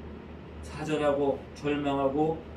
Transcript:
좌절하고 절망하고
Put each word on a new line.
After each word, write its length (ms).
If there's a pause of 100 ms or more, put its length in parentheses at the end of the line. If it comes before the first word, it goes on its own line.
(640)
좌절하고 760 (180)
절망하고 800 (180)